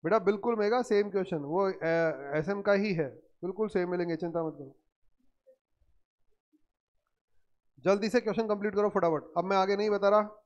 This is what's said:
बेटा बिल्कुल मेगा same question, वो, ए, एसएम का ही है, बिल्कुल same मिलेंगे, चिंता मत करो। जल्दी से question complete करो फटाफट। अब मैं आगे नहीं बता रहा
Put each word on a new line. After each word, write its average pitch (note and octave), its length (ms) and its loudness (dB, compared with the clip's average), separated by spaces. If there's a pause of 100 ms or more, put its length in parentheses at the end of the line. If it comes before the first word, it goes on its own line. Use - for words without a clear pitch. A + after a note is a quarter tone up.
बेटा F#3+ 140 2
बिल्कुल G#3 380 0
मेगा G#3+ 260 0
same G#3 280 2
question, F#3 260 -2
वो, D#3+ 320 -2
ए, D#3+ 680 -2
एसएम G3 240 -2
का G3+ 100 4
ही G3+ 220 2
है, D#3+ 140 -2 (360)
बिल्कुल F#3+ 240 -2
same F3+ 220 0
मिलेंगे, F3 260 -2
चिंता E3+ 300 -4
मत D3+ 120 -6
करो। C3+ 160 -16 (3000)
जल्दी G3+ 240 2
से A#3+ 120 2
question A3 280 -2
complete G#3 260 -2
करो G#3 140 2
फटाफट। F3+ 480 0
अब E3+ 80 0
मैं G3 120 0
आगे F#3+ 200 2
नहीं G#3 140 0
बता G3+ 180 2
रहा G#3+ 140 6 (240)